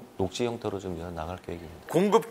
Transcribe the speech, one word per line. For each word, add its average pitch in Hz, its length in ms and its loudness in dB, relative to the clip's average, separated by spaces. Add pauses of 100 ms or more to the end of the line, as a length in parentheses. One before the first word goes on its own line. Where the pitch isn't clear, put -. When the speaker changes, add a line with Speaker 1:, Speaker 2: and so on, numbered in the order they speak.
(180)
Speaker 1:
녹지 98 280 2
형태로 110 340 -2
좀 92 180 -4
이어나갈 85 400 -6
계획입니다. 85 520 -10
Speaker 2:
공급 190 400 6